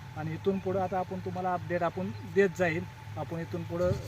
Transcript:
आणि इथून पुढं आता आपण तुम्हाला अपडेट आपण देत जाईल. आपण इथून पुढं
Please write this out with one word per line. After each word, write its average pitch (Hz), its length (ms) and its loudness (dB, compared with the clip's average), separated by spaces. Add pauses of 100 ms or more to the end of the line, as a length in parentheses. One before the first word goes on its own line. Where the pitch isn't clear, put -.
(200)
आणि 160 140 -4
इथून 190 260 2
पुढं 190 200 0
आता 185 200 0
आपण 185 200 -4
तुम्हाला 180 340 0
अपडेट 170 300 0
आपण 185 280 0 (240)
देत 196 140 8 (100)
जाईल. 175 240 2 (340)
आपण 165 220 -4
इथून 165 240 -4
पुढं 175 280 2 (160)